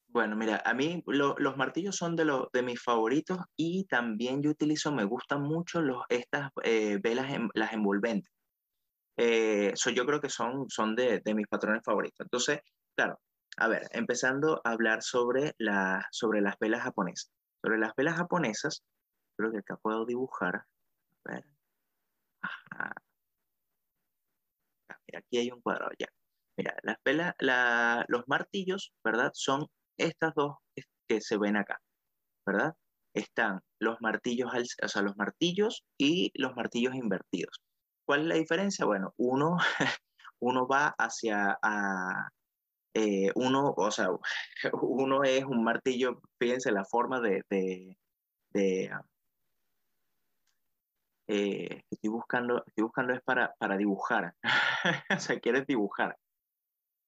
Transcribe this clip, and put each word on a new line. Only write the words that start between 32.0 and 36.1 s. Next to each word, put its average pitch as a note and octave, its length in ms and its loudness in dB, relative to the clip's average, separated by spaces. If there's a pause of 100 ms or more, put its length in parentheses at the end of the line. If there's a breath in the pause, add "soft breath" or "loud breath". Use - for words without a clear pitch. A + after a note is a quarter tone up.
¿verdad? A2 300 2 (400)
Están G#2+ 460 -2 (180)
los A2+ 220 0
martillos A#2+ 520 -2
al-, B2 140 -2 (160)
o G#2 60 -2
sea, G#2 120 -2
los G2+ 140 0
martillos F3 680 -2 (120)
y E3 380 2